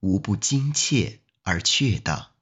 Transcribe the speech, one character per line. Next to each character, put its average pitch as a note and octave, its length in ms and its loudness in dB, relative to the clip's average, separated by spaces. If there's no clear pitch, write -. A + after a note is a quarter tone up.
无 F#2+ 180 2
不 G#2 180 0
精 C#3 380 0
切 A2+ 460 0
而 E2+ 200 -2
确 B2 360 2
当。 - 300 -4